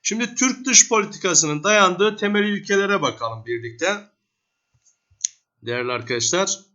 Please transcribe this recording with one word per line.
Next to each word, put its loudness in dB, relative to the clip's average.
Şimdi -4
Türk -2
dış 6
politikasının 0
dayandığı 4
temel 0
ilkelere 0
bakalım -4
birlikte. -4
Değerli -4
arkadaşlar. -4